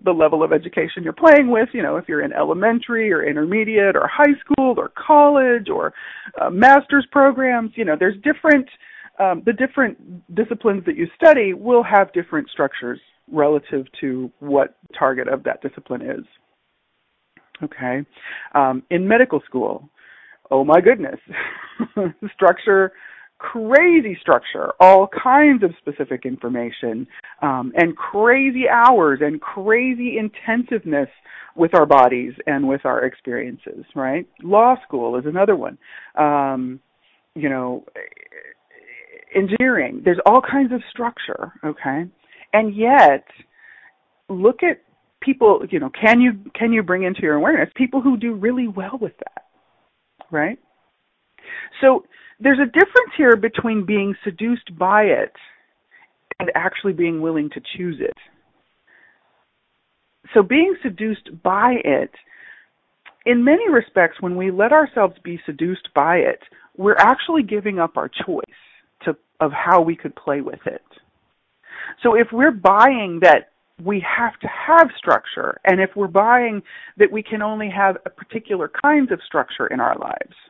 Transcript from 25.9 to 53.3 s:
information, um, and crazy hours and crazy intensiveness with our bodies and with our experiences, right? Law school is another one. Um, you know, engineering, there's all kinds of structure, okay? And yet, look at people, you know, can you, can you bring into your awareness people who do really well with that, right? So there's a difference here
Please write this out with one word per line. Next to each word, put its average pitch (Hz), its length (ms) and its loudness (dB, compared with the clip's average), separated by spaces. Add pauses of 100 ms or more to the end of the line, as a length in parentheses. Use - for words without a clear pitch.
information, 120 840 -8 (340)
um, 131 360 -4
and 170 200 0
crazy 254 720 0
hours 226 540 4
and 151 180 -4
crazy 233 800 -4
intensiveness 214 920 -4 (480)
with 165 180 0
our 156 120 6
bodies 127 460 4 (140)
and 139 220 -2
with 135 160 -4
our 127 200 -2
experiences, 123 800 -10 (100)
right? 139 340 -6 (140)
Law 214 320 4 (120)
school 120 320 -6
is 127 80 -8
another 190 300 0
one. 101 220 -10 (380)
Um, 135 640 -2 (540)
you 147 140 -6
know, 127 360 -8 (1500)
engineering, 196 680 0
there's 175 220 2
all 226 140 6
kinds 269 320 -2
of 247 80 -6 (100)
structure, - 600 -10 (120)
okay? 151 400 -6 (480)
And 214 220 0
yet, 220 500 4 (1040)
look 202 340 0
at 339 200 -2 (380)
people, 226 500 2
you 180 80 -4
know, 131 120 -6
can 226 300 2
you, 226 340 0
can 233 180 -2
you 220 100 0
bring 185 220 -4
into 185 180 -6
your 156 120 0
awareness 175 400 0
people 262 260 -2
who 247 160 0
do 226 180 -6
really 240 320 -4
well 196 340 -10
with 202 180 -8
that, - 260 -18 (840)
right? 165 280 -4 (1200)
So 262 240 4 (360)
there's 254 180 2
a 277 80 0
difference 381 500 2
here 247 200 6